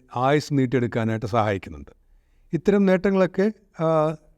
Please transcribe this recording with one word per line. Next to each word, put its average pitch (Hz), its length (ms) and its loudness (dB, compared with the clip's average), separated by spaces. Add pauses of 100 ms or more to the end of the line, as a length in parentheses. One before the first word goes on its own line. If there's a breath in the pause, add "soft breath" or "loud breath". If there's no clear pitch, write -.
(160)
ആയുസ് 139 380 0
നീട്ടിയെടുക്കാനായിട്ട് 120 720 0
സഹായിക്കുന്നുണ്ട്. 98 680 -4 (640)
ഇത്തരം 196 320 2
നേട്ടങ്ങളൊക്കെ, 190 680 2 (320)
ആ, 160 320 0 (220)